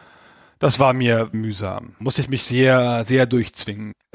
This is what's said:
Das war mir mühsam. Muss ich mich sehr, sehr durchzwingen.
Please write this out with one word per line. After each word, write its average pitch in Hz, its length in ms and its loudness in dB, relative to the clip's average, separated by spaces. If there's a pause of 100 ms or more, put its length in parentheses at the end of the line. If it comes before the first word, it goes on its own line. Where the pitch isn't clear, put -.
(600)
Das 139 180 2
war 135 140 4
mir 117 400 0
mühsam. 101 680 -8
Muss 127 200 -4
ich 139 100 -4
mich 131 160 -4
sehr, 123 600 2
sehr 127 220 4
durchzwingen. 110 680 -4 (220)